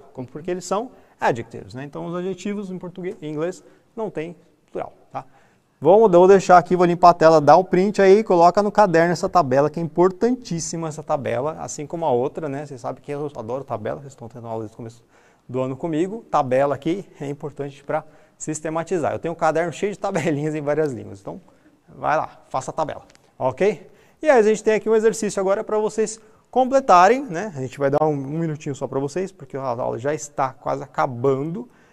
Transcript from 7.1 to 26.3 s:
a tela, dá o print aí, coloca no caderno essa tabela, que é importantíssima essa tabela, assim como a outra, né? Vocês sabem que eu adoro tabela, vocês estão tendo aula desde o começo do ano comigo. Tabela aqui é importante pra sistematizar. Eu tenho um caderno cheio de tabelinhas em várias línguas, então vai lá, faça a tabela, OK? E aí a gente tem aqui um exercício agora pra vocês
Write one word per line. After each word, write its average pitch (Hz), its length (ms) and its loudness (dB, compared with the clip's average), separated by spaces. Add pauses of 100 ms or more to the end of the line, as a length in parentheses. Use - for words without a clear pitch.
a - 20 2
tela, 160 260 6
dá 147 160 8
o 180 80 6
print 190 380 0
aí, 196 220 6
coloca 175 400 4
no 208 80 -2
caderno 175 420 4
essa 185 160 -4
tabela, 143 400 2
que 151 100 -6
é 170 40 -4
importantíssima 170 1040 -2
essa 151 160 -12
tabela, 131 560 -4
assim 151 280 -12
como 165 180 -8
a 147 60 0
outra, 143 380 -2
né? 139 160 -10
Vocês 131 160 -16
sabem 135 200 -12
que - 100 -12
eu 143 240 -8
adoro 123 280 -8
tabela, 120 380 -8
vocês 135 120 -20
estão 117 140 -18
tendo 117 200 -18
aula 113 140 -8
desde 107 120 -12
o - 40 -20
começo 117 260 -18 (440)
do 127 140 -4
ano 131 160 -6
comigo. 175 540 -6
Tabela 139 440 0
aqui 165 300 -6 (160)
é 139 80 -8
importante 143 540 -12
pra 151 200 -4 (340)
sistematizar. 156 760 -4
Eu 107 60 -8
tenho 165 140 -6
um 160 40 -12
caderno 160 340 0
cheio 202 200 -6
de - 80 -12
tabelinhas 156 560 -4
em 156 60 -6
várias 147 300 -2
línguas, 101 300 -14
então 180 180 -14 (480)
vai 143 300 -4
lá, - 320 -8
faça 135 220 -8
a - 20 -16
tabela, - 300 -6 (340)
OK? 151 500 -2 (340)
E 311 60 -2
aí 269 120 6
a - 20 8
gente 214 220 2
tem 220 100 2
aqui 208 160 -2
um 226 60 2
exercício 214 440 0
agora 196 240 -2
pra 214 140 -4
vocês 214 420 -4 (300)